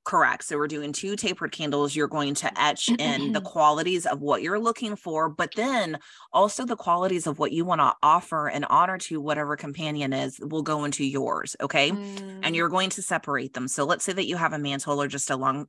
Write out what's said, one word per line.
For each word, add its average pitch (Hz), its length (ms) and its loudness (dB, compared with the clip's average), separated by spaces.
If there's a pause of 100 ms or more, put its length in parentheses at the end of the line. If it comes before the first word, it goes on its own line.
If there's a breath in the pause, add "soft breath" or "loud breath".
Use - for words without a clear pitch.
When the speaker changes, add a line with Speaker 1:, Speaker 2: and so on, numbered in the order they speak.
Speaker 1:
correct. 156 400 2
So 156 120 -4
we're 147 120 0
doing 147 240 -6
two 196 240 -4
tapered 190 340 -4
candles. 147 460 0
You're 151 100 2
going 143 280 -2
to - 260 -2
etch - 280 2 (100)
in 226 340 0
the 208 80 0
Speaker 2:
<clears throat> 185 140 -10
Speaker 1:
qualities 160 520 4
of 143 140 0
what 143 220 2
you're 185 180 0
looking 226 340 0
for, 160 340 0
but 165 280 -2
then 208 420 0 (340 loud breath)
also 208 320 4
the 240 120 -2
qualities 180 500 2
of 147 140 -2
what 147 100 2
you 165 140 0
wanna 156 280 4 (120)
offer 156 440 4
and 147 180 -2
honor 180 320 4
to 160 220 -6
whatever 147 360 -2
companion 147 560 -4
is 135 280 -4
will 156 220 -4
go 151 220 0
into 143 200 -2
yours, 135 560 -2
okay? 143 300 2
Speaker 2:
Mm. - 540 -8
Speaker 1:
And 165 100 -2
you're 170 140 2
going 185 220 0
to 190 120 -6
separate 143 520 -2
them. 123 120 -4
So 143 180 -2
let's 165 200 0
say 196 80 -2
that 180 140 -2
you 165 100 -2
have 165 160 0
a 151 80 -4
mantle 143 420 -2
or 143 60 0
just 139 220 -4
a 135 60 2
long, 135 320 -2